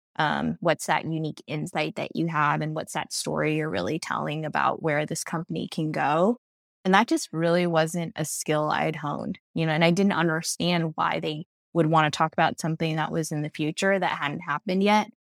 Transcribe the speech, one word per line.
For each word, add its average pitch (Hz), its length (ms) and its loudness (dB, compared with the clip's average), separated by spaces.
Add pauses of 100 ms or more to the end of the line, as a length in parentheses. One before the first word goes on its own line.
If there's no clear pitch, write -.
(160)
um, 156 440 0
what's 160 280 0
that 156 180 0
unique 160 400 -6
insight 156 520 -6
that - 180 -8
you 165 120 0
have 151 340 0
and 156 120 -4
what's - 200 -8
that - 200 -6
story 151 440 -2
you're 156 120 -2
really 117 300 -2
telling 151 460 -4
about 143 360 0
where 151 240 0
this - 180 -6
company 165 480 -6
can 156 200 -2
go. 156 460 2 (460)
And 190 120 4
that 220 120 6
just - 240 0
really 170 360 2
wasn't 165 480 0
a 156 100 -2
skill 151 460 -2
I'd 156 240 0
honed, 147 420 -6 (160)
you 165 140 0
know, 160 60 0
and 165 120 4
I 170 60 8
didn't 196 220 4
understand 165 840 0
why 165 240 0
they 160 260 -6 (280)
would 165 120 4
wanna 156 240 6
talk 160 240 0
about 160 260 2
something 160 360 -2
that 160 160 -2
was 160 200 -2
in 151 120 -4
the 156 80 -6
future 180 460 0
that 175 200 0
hadn't 147 240 -4
happened 185 420 -2
yet 208 240 6 (140)